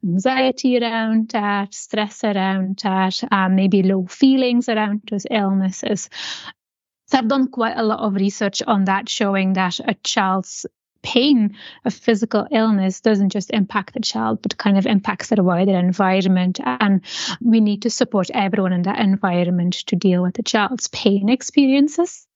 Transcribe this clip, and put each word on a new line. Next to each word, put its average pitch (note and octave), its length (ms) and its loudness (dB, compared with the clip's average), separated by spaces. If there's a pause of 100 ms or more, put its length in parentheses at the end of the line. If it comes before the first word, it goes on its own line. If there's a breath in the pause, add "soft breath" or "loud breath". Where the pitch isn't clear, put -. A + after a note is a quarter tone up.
anxiety B3+ 720 0
around A3 520 0
that, G3+ 440 -2
stress - 520 -6
around F#3+ 580 0
that, F#3+ 480 0
um, F#3+ 240 2
maybe F#3+ 300 4
low F#3+ 220 2
feelings B3+ 640 2
around G#3+ 400 -2
those G3+ 220 -6
illnesses. G3 800 -2 (960 loud breath)
So C4+ 120 0
I've A3+ 100 0
done C4+ 180 2
quite A3+ 300 -2
a A3+ 80 -2
lot G#3+ 160 0
of G3+ 160 -2
research G3 500 -2
on G3 200 2
that, G3 220 0
showing G3 440 0
that F#3 260 -2
a - 240 -2
child's F#3+ 640 -2 (380)
pain A#3+ 480 2 (320 loud breath)
of G3+ 80 -2
physical A3 600 0
illness G#3 480 0
doesn't G3+ 300 2
just G3 200 -6
impact G3+ 440 -2
the - 40 -6
child, A3 420 -4
but - 160 -6
kind G3 220 2
of G3 80 0
impacts G3+ 440 -2
their G#3+ 120 2
wider F#3 340 2
environment. F#3 880 0
And G#3+ 380 0 (400 loud breath)
we A3+ 180 4
need G#3 240 0
to A#3 80 -2
support G3+ 420 -2
everyone F#3+ 400 0
in F3+ 100 0
that G3 180 -2
environment F3+ 720 0 (120)
to G3 100 -2
deal F3+ 260 2
with F3+ 120 -2
the A3 100 -8
child's G#3+ 420 -2
pain G3+ 420 0
experiences. C#4+ 1080 0